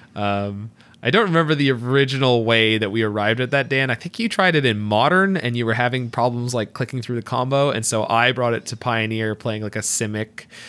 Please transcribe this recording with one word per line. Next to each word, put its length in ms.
Um, 560
I 60
don't 140
remember 320
the 160
original 720
way 320
that 140
we 100
arrived 380
at 100
that, 200
Dan. 200
I 60
think 240
you 100
tried 240
it 120
in 120
Modern, 580
and 220
you 80
were 80
having 380
problems, 420
like, 200
clicking 280
through 140
the 80
combo, 480
and 120
so 240
I 260
brought 200
it 140
to 100
Pioneer, 560
playing, 300
like, 120
a 40
Simic, 640